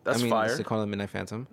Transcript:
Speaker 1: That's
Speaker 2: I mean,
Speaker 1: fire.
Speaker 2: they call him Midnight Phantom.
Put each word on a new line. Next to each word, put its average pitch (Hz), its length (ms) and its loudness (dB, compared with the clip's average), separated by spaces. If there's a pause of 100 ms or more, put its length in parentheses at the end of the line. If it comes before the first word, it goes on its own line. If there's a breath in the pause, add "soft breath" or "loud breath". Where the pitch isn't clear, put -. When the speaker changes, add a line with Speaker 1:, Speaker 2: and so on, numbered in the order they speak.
Speaker 1:
That's 120 140 2
Speaker 2:
I 123 40 4
mean, 120 80 2
Speaker 1:
fire. 113 240 4
Speaker 2:
they 113 100 -2
call 110 180 0
him 104 80 -2
Midnight 101 200 -2
Phantom. 104 420 -6